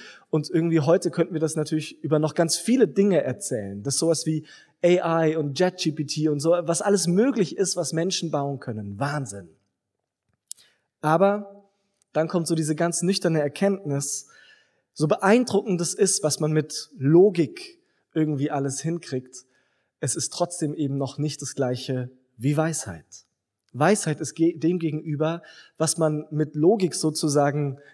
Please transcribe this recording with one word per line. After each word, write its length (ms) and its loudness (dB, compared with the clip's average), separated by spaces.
Und 200 0
irgendwie 300 2
heute 320 2
könnten 220 -2
wir 80 -2
das 140 -2
natürlich 460 -4
über 160 2
noch 180 0
ganz 200 2
viele 320 2
Dinge 340 4
erzählen, 600 -6
dass 160 -2
sowas 260 0
wie 200 -2
A 440 4
I 100 2
und 200 -2
Chat 220 2
G 140 -2
P 140 -4
T 240 0
und 100 0
so, 120 2
was 300 2
alles 260 2
möglich 500 2
ist, 180 0
was 180 -4
Menschen 380 -2
bauen 280 -2
können. 380 -8
Wahnsinn. 520 -6
Aber 580 2
dann 140 0
kommt 200 -2
so 60 0
diese 220 0
ganz 260 -2
nüchterne 400 0
Erkenntnis, 840 -2
so 140 0
beeindruckend 720 2
es 140 -4
ist, 260 2
was 180 0
man 120 0
mit 440 -2
Logik 840 4
irgendwie 380 0
alles 300 -4
hinkriegt, 640 -8
es 160 -2
ist 160 -6
trotzdem 440 -4
eben 240 -2
noch 180 -6
nicht 240 -4
das 140 -10
Gleiche 560 -4
wie 180 0
Weisheit. 720 -6
Weisheit 500 2
ist 140 -8
ge-, 200 2
dem 220 0
gegenüber, 640 -4
was 200 0
man 320 0
mit 240 -2
Logik 400 4
sozusagen 840 0